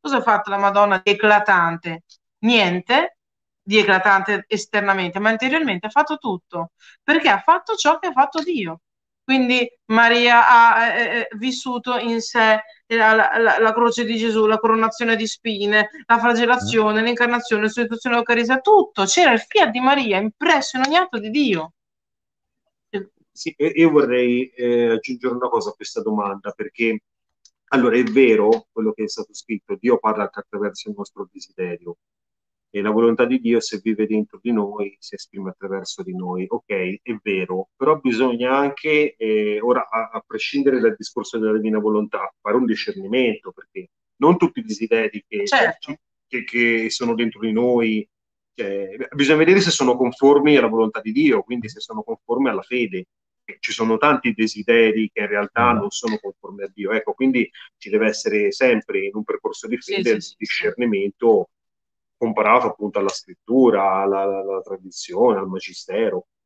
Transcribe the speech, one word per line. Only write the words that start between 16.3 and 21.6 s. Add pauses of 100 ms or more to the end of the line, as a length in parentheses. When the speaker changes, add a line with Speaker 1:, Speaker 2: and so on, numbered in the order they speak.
Speaker 2:
Mm.
Speaker 1:
l'incarnazione,
la
sostituzione
dell'Eucaristia,
tutto.
C'era
il
fiat
di
Maria
impresso
in
ogni
atto
di
Dio. (1600)